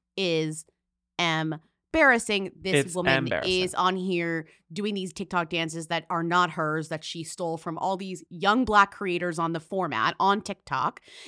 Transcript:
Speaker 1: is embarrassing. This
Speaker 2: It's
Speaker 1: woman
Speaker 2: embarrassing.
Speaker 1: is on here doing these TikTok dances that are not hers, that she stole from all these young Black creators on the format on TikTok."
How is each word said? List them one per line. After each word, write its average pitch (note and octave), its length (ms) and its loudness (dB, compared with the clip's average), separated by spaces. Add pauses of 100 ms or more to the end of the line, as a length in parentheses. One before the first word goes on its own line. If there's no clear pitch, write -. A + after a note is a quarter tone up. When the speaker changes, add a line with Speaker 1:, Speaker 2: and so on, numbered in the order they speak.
(180)
Speaker 1:
is D#3+ 480 0 (520)
embarrassing. F#3 1400 2
This E3+ 280 2
Speaker 2:
It's E3+ 80 -8
Speaker 1:
woman C3+ 240 2
Speaker 2:
embarrassing. F3+ 440 0
Speaker 1:
is F3+ 120 -2
on F#3 200 2
here E3+ 520 -2 (260)
doing G#3 200 -2
these F#3+ 200 -4
TikTok F3 360 -4
dances E3 380 -4
that E3 220 -2
are E3 140 0
not E3+ 280 4
hers, D#3 380 -2
that D#3 140 -6
she E3 200 -8
stole E3 340 -6
from E3 200 -8
all F#3+ 200 -2
these F#3 320 -10
young G3 360 2
Black G3+ 260 6
creators F3 480 -2
on E3 140 0
the D#3+ 60 -4
format D#3+ 600 0
on G3 220 4
TikTok." C#3+ 600 -4 (260)